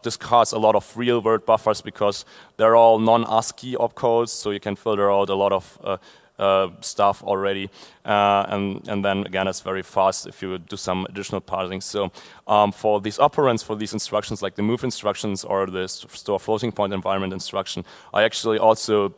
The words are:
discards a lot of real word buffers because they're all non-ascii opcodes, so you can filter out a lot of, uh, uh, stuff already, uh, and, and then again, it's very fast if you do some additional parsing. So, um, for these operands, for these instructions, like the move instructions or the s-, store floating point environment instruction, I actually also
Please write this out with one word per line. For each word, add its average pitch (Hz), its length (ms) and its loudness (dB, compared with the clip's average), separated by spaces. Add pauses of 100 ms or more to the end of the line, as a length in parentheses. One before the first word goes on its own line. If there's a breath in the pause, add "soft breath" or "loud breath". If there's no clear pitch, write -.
discards 117 500 2
a 113 60 -4
lot 107 160 4
of - 220 -2
real 120 240 2
word 110 260 2
buffers 110 360 2
because 101 420 -4 (320 loud breath)
they're 113 200 6
all 113 220 8
non-ascii 117 760 0
opcodes, 117 520 0
so - 220 -6
you 101 100 -4
can 101 160 -6
filter 101 340 0
out 98 200 2
a 98 40 0
lot 98 180 2
of, - 320 -4
uh, 98 120 -4 (420 soft breath)
uh, 98 300 2 (120)
stuff - 420 -2
already, 98 480 -4 (340 loud breath)
uh, 101 440 4
and, 98 400 -6
and 101 160 -4
then 98 220 0
again, 95 200 -4
it's 95 140 -6
very 95 220 -6
fast 95 440 0
if - 160 -16
you 92 160 -8
do 85 180 -12
some 92 320 -4
additional 98 320 -8
parsing. 92 400 -6
So, 101 300 -4 (360 loud breath)
um, 104 260 4
for 104 280 0
these 104 180 -8
operands, 135 460 2
for 107 120 -6
these 107 160 -8
instructions, 107 500 -4
like 98 140 -6
the 101 60 -4
move 113 200 0
instructions 104 600 -4
or 98 220 -2
the 92 180 -4
s-, - 280 -12
store - 280 -4
floating 110 320 -4
point 101 200 -2
environment 95 400 -4
instruction, 95 520 -8 (280 loud breath)
I 104 120 4
actually 110 340 0
also 104 600 2